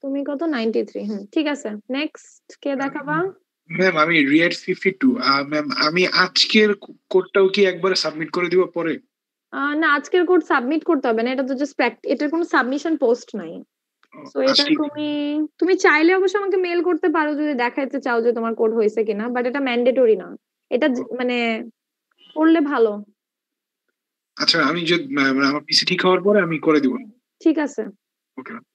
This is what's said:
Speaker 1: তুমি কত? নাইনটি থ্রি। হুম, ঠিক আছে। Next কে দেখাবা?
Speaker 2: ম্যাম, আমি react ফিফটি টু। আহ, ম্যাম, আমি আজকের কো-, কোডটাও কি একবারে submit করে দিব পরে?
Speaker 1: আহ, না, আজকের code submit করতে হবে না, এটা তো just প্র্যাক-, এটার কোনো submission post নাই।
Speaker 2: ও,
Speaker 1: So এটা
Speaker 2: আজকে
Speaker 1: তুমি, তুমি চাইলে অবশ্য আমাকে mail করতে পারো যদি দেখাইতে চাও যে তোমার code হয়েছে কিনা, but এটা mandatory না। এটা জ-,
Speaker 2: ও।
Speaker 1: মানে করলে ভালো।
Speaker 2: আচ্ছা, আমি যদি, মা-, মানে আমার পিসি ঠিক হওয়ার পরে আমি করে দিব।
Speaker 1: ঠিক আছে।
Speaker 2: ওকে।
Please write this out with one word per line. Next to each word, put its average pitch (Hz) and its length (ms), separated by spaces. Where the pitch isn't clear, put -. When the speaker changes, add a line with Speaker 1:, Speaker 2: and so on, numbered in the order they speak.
Speaker 1:
তুমি 277 240
কত? 285 160
নাইনটি 226 400
থ্রি। 208 200
হুম, 208 220
ঠিক 302 220
আছে। 277 220
Next - 720
কে 277 140
দেখাবা? 277 420
Speaker 2:
ম্যাম, 170 280
আমি 156 280
react 165 320
ফিফটি - 340
টু। 127 260
আহ, 139 300
ম্যাম, 151 240
আমি 165 360
আজকের 208 680
কো-, - 180
কোডটাও 190 380
কি 196 180
একবারে 180 300
submit 156 360
করে 175 180
দিব 180 160
পরে? 170 280
Speaker 1:
আহ, 277 220
না, 302 200
আজকের 311 320
code 359 180
submit 294 400
করতে 285 240
হবে 226 160
না, 247 80
এটা 262 120
তো 262 100
just 277 220
প্র্যাক-, 233 320
এটার 285 220
কোনো 330 160
submission 294 520
post 240 380
নাই। 165 180
Speaker 2:
ও, - 100
Speaker 1:
So 269 160
এটা 262 100
Speaker 2:
আজকে 285 240
Speaker 1:
তুমি, 302 320
তুমি 359 200
চাইলে 330 380
অবশ্য 381 220
আমাকে 392 200
mail 349 260
করতে 349 260
পারো 302 260
যদি 302 180
দেখাইতে 254 480
চাও 240 200
যে 233 120
তোমার 226 220
code 226 180
হয়েছে 220 300
কিনা, 214 240
but 247 200
এটা 254 120
mandatory 240 560
না। 180 200
এটা 269 180
জ-, 254 140
Speaker 2:
ও। - 140
Speaker 1:
মানে 247 220
করলে 320 260
ভালো। 226 420
Speaker 2:
আচ্ছা, 156 260
আমি 160 220
যদি, 156 300
মা-, 135 180
মানে 139 140
আমার 143 160
পিসি - 220
ঠিক 180 160
হওয়ার 185 200
পরে 208 200
আমি 165 180
করে 156 200
দিব। 127 140
Speaker 1:
ঠিক 320 180
আছে। 294 240
Speaker 2:
ওকে। 131 160